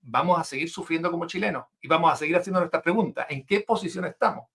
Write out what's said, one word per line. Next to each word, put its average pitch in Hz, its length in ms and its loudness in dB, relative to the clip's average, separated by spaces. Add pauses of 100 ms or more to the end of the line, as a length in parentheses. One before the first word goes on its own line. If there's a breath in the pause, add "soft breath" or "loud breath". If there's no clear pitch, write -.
vamos 143 360 2
a 165 60 0
seguir 147 260 -6
sufriendo 165 400 -2
como 170 160 -4
chilenos 175 380 -4 (160)
y - 80 -16
vamos 160 240 4
a 135 60 0
seguir 156 180 0
haciendo 180 240 2
nuestra 170 220 0
pregunta, 175 480 0
¿en 139 160 -8
qué 208 160 2
posición 190 420 -2
estamos? - 520 -2